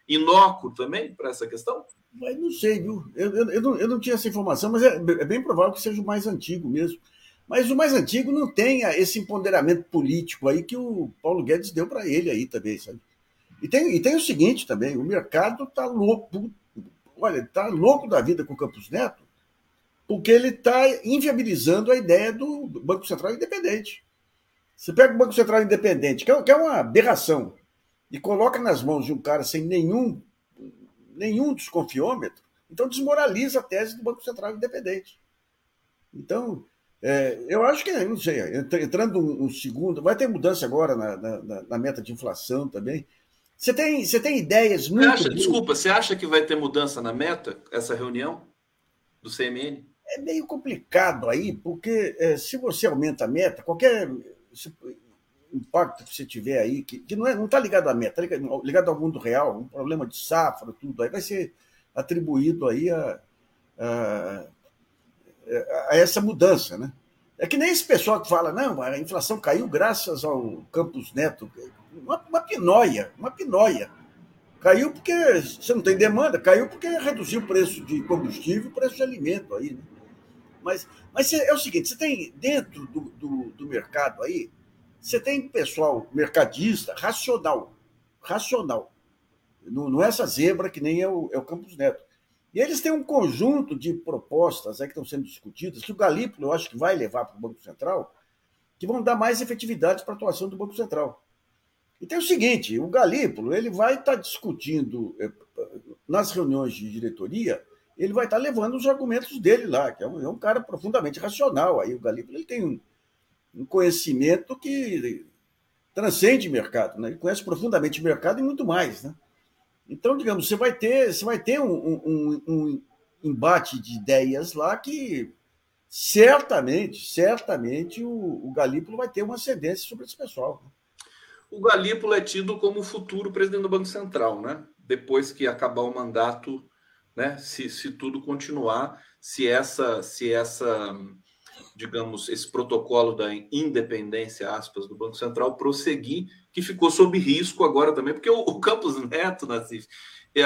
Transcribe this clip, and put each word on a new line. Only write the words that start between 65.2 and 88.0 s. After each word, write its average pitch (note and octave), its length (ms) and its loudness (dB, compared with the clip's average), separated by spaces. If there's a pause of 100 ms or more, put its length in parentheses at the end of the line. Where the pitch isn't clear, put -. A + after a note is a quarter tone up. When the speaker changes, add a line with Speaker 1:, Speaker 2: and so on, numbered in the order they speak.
Speaker 2:
a D3+ 80 4
essa F3 240 6
mudança, F3+ 580 4
né? C3 140 -8 (440)
É - 100 -2
que D4 100 -2
nem D#4+ 140 2
esse - 140 0
pessoal G#3+ 360 4
que - 80 -10
fala, E3+ 240 2
"Não, G#3 280 -2
a C3 180 -4
inflação F3+ 420 -4
caiu F3+ 260 0
graças E3+ 580 0
ao A#2+ 460 -4
Campos E3 420 -4
Neto." C#3 380 -4 (400)
Uma, G#3 380 -6
uma E4 120 0
pinóia, F#3+ 800 4
uma A3 120 -8
pinóia. F#3+ 600 2 (680)
Caiu A#3 320 6
porque - 200 -6 (280)
você - 340 -4
não A3 80 0
tem F#3+ 140 4
demanda, G#3+ 420 4
caiu G3+ 300 6
porque - 180 -12
reduziu B3 540 -2
o G#3+ 60 -6
preço F#3 380 2
de D3 180 -2
combustível, F3 680 -2
o - 40 -18
preço B3+ 200 -2
de C4 80 -6
alimento G3 520 -4
aí, C3 180 -8
né? C3 100 -16 (800)
Mas, F#3 240 -4 (260)
mas C4+ 160 0
cê, D#4+ 80 2
é C#4+ 180 4
o C#4+ 40 2
seguinte, F3 300 -2
você - 80 -8
tem C4 400 -4
dentro A#3+ 520 -4
do, C3+ 120 -10
do, C3+ 560 -8
do C#3+ 100 -14
mercado C#3 560 -4
aí, E3 280 -6 (500)
você - 180 -2
tem C4+ 300 -4
pessoal D3 640 -2
mercadista D3+ 840 0
racional, E3 760 -2 (480)